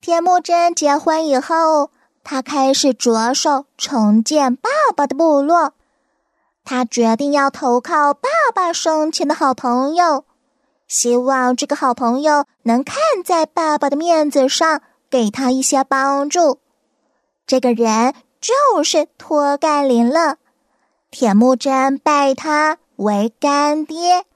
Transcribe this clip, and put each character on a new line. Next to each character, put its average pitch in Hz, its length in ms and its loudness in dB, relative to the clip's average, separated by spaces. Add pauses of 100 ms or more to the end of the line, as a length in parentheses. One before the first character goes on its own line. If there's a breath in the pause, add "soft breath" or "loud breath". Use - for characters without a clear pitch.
铁 339 200 -2
木 359 180 2
真 339 360 0
结 294 220 0
婚 320 300 0
以 277 120 2
后， 320 520 0 (320)
他 269 180 -8
开 269 320 0
始 269 220 2
着 233 400 0
手 285 320 -2 (100)
重 220 480 0
建 269 320 0
爸 453 140 -6 (260)
爸 285 100 0
的 269 80 -6
部 294 280 2
落。 311 320 0 (920)
他 254 180 -2
决 226 320 0
定 285 180 -4
要 277 180 2
投 247 280 -2
靠 294 360 0
爸 - 140 -6 (260)
爸 349 180 -2
生 311 400 -2
前 320 160 -4
的 302 60 0
好 277 180 0
朋 262 420 -2
友， 330 300 0 (640)
希 - 280 -2
望 254 380 0
这 285 120 -6
个 285 100 -4
好 262 160 -2
朋 247 300 -2
友 294 240 2 (160)
能 233 200 0
看 - 140 -10 (260)
在 330 220 0
爸 311 320 -2
爸 285 140 -2
的 277 60 -4
面 311 340 0
子 269 180 2
上， 320 320 0 (300 soft breath)
给 233 200 0
他 254 200 -2
一 262 100 0
些 262 240 0
帮 277 460 -2
助。 330 300 0 (840)
这 262 140 0
个 240 140 0
人 226 400 0 (260 soft breath)
就 480 420 0
是 320 240 0 (120)
托 285 400 -2
干 294 280 0
林 233 220 2
乐， 311 300 0 (720)
铁 214 240 0
木 247 200 4
真 269 440 -2
拜 285 360 2
他 311 440 -2 (180)
为 208 420 -2
干 294 460 0
爹。 349 400 0 (120)